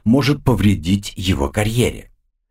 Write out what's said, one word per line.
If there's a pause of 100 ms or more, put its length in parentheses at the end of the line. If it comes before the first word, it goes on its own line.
может
повредить
его
карьере. (400)